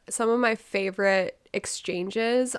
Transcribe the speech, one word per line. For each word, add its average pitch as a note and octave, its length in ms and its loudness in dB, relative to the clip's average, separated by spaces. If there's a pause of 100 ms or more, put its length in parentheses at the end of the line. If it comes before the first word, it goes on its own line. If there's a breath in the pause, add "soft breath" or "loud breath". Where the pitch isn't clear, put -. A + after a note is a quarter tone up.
some A3+ 200 0
of A#3 100 4
my A#3 140 2
favorite G3 840 0 (140)
exchanges A3+ 1040 -2